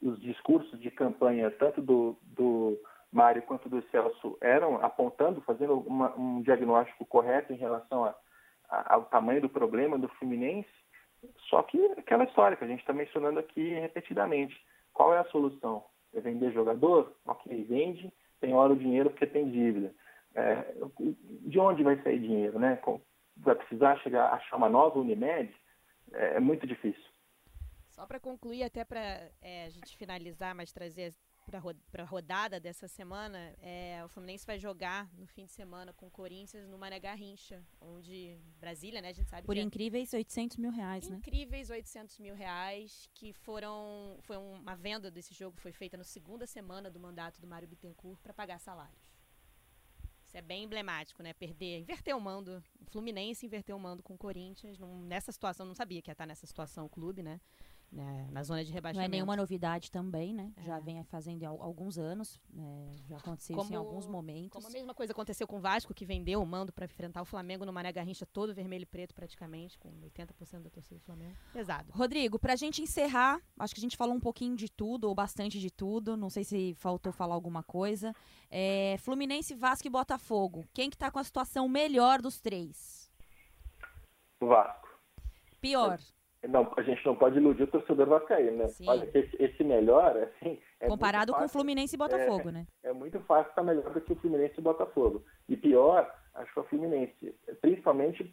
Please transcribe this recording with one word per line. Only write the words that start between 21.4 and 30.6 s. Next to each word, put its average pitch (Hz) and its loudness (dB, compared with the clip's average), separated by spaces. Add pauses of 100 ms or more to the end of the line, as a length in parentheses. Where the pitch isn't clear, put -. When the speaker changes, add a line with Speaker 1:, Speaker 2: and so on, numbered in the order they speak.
Speaker 1:
de 151 2
onde 180 6
vai 139 6
sair 135 2
dinheiro, 208 0
né? 254 4
Com-, - -2 (360)
vai 127 6
precisar 139 4
chegar, 123 4
achar - -4
uma 120 6
nova 139 8
Unimed? 123 0 (580)
É, 82 0
é 113 4
muito 139 2
difícil. 113 -6 (840)
Speaker 2:
Só - -20
pra 262 -14
concluir, 247 -10
até 233 -8
pra, 226 -12 (400)
é, 175 -14
a 165 -14
gente 175 -20
finalizar, 180 -12
mas 175 -14